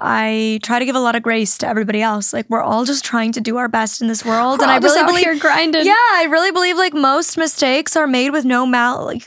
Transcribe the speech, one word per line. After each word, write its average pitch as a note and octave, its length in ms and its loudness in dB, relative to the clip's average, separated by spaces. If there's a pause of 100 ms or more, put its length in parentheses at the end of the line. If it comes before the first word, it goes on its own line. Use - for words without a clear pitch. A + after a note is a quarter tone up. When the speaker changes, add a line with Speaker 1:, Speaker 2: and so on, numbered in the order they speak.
Speaker 1:
I A3 600 0
try A#3+ 160 -2
to B3+ 60 0
give B3+ 140 -2
a - 20 0
lot A#3 160 0
of A3+ 80 -4
grace A3+ 360 -2
to - 100 -4
everybody G#3+ 320 -2
else. G#3 320 -2
Like, A3+ 160 -6
we're A3+ 120 0
all A3 220 0
just C#4 220 -4
trying A3+ 260 -2
to A#3 80 -6
do A3+ 160 -4
our B3 140 -2
best A3+ 320 -4
in A3+ 80 0
this A3+ 160 -4
world. A#3 340 0
Speaker 2:
We're C#4 60 2
Speaker 1:
And C4+ 60 4
Speaker 2:
all C4 40 4
Speaker 1:
I C4 60 2
Speaker 2:
just D4 120 6
Speaker 1:
really F4 100 4
Speaker 2:
out F4 40 0
Speaker 1:
believe F4 160 2
Speaker 2:
here D#4+ 160 0
grinding. D#4 460 2
Speaker 1:
Yeah, G4+ 80 4
I G#4 360 4
really E4+ 220 2
believe, F4+ 240 0
like, F4+ 180 0
most D4 440 0
mistakes C#4 580 0
are D#4 120 2
made C4 240 0
with D4+ 120 0
no B3+ 220 2
mal-, B3 400 0
like, - 220 -8